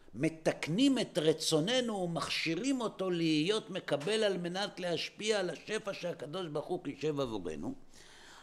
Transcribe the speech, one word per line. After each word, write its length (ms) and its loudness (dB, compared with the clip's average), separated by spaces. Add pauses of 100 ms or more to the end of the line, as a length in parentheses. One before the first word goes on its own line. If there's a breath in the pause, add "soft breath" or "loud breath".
(140 soft breath)
מתקנים 840 2
את 200 0
רצוננו 760 2
ומכשירים 880 0
אותו 300 -2
להיות 600 2
מקבל 540 0
על 140 2
מנת 420 -4
להשפיע 600 0
על 100 0
השפע 440 -4
שהקדוש 520 -6
ברוך 200 -4
הוא 180 -2
חישב 360 -2
עבורנו, 540 -4 (680 loud breath)